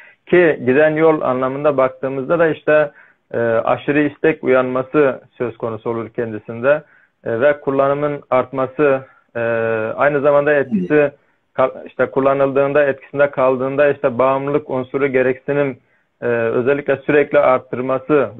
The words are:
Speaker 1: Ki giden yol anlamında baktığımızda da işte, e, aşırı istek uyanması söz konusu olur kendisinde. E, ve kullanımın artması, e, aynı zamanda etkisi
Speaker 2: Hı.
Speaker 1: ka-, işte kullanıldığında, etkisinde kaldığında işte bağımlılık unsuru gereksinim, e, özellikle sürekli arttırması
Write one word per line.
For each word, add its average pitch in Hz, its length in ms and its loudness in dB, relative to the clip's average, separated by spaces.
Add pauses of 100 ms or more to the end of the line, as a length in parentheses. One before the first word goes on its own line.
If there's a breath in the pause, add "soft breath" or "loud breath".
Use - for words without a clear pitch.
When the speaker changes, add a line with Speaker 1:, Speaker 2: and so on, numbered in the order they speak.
(260 loud breath)
Speaker 1:
Ki 175 400 2
giden 151 300 4
yol 156 260 4
anlamında 131 560 -2
baktığımızda 135 640 -2
da 165 80 2
işte, 151 440 0 (420 soft breath)
e, - 60 -6
aşırı 123 600 0
istek 151 440 -2
uyanması 127 800 0 (160)
söz 120 200 -6
konusu 113 320 -8
olur 113 200 -6
kendisinde. 117 760 -2 (420 soft breath)
E, 117 160 -4
ve 147 180 2
kullanımın 143 720 -2
artması, 135 720 0 (340 soft breath)
e, 117 40 -6 (560)
aynı 143 260 0
zamanda 143 320 2
etkisi 151 420 -2
Speaker 2:
Hı. 143 160 2 (440 soft breath)
Speaker 1:
ka-, 131 320 -2
işte - 180 -4
kullanıldığında, 139 800 0
etkisinde 139 480 -2
kaldığında 135 580 0
işte 139 280 -2
bağımlılık 135 520 0
unsuru 131 380 -2
gereksinim, 131 680 -2 (440)
e, 120 60 -4
özellikle 123 680 0
sürekli 147 420 2
arttırması 131 920 0 (100)